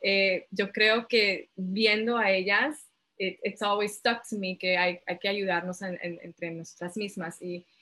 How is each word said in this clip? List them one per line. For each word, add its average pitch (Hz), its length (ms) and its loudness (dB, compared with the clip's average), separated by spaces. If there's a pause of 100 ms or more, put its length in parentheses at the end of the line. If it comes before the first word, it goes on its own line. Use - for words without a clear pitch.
eh, 196 480 4
yo 196 200 -2
creo 220 360 4
que 208 480 2
viendo 214 640 2
a 214 140 4
ellas, 202 540 2 (320)
it, 190 260 -4
it's 202 180 -4
always 208 340 0
stuck 233 340 0
to 214 80 -6
me 185 200 -4
que 185 200 2
hay, 175 300 0
hay 180 100 -4
que 202 100 -4
ayudarnos 185 540 -2
en, 185 200 -8
en, 170 220 -8
entre 170 280 -10
nosotras 165 440 -10
mismas. 196 460 -8
Y 175 240 -8 (160)